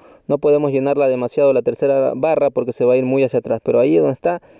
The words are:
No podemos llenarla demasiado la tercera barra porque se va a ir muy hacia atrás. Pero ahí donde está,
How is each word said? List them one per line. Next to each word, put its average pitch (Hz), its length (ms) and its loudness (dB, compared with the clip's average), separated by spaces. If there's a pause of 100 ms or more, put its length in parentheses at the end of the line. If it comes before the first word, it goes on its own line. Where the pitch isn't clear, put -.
(280)
No 143 80 0
podemos 147 340 0
llenarla 139 380 0
demasiado 131 460 0
la 123 80 0
tercera 135 520 0
barra 143 360 0
porque 123 240 -4
se - 100 -2
va 123 80 4
a 127 60 4
ir 131 80 -2
muy 135 180 0
hacia 123 140 -2
atrás. 117 260 -4
Pero 120 160 2
ahí 151 160 2
donde 151 160 2
está, 170 300 -4 (180)